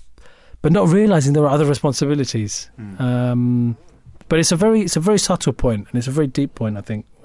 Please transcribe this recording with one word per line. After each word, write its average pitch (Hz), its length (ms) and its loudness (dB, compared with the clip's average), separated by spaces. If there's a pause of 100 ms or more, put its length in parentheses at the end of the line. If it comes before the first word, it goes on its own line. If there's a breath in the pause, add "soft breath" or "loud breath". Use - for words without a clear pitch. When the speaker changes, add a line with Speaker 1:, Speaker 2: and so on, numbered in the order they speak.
(640 soft breath)
Speaker 1:
but 151 80 2
not 185 160 4
realising 170 460 4
there 151 100 4
are 143 80 2
other 147 160 2
responsibilities. 139 1120 -2
Speaker 2:
Mm. 104 200 -12
Speaker 1:
Um, 123 800 0 (520)
but 160 100 2
it's 165 120 2
a 180 40 2
very, 220 260 2
it's 175 140 -4
a 160 40 0
very 196 200 2
subtle 170 340 -2
point, 110 360 -2
and - 100 -6
it's 120 80 -4
a 135 40 -4
very 151 140 0
deep 139 300 -4
point, 110 200 -4
I 101 60 -10
think, 110 240 -8 (200)